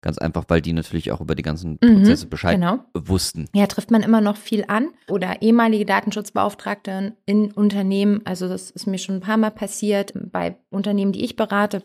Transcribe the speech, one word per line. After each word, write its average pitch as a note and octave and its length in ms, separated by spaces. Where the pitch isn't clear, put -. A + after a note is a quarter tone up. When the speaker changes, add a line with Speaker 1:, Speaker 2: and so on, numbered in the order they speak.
Speaker 1:
Ganz D#2+ 160
einfach, E2 300
weil E2+ 160
die E2 100
natürlich E2 380
auch - 100
über D#2 140
die C#2 80
ganzen D#2 400
Speaker 2:
Mhm, A#3 140
Speaker 1:
Prozesse G#3 320
Bescheid F3 260
Speaker 2:
genau. F3+ 240
Speaker 1:
wussten. D#2 580
Speaker 2:
Ja, G3+ 140
trifft - 240
man A3 140
immer A3+ 160
noch G#3 160
viel - 320
an. A#3 220
Oder F#3 340
ehemalige A3+ 420
Datenschutzbeauftragte G3+ 1300
in G#3 240
Unternehmen, G3+ 720
also F3+ 220
das F#3 240
ist - 160
mir F#3+ 120
schon F#3+ 180
ein F#3 40
paar G#3+ 180
Mal G#3+ 120
passiert, G3+ 640
bei F3+ 420
Unternehmen, G3 400
die F#3+ 140
ich A#3+ 100
berate, G#3 500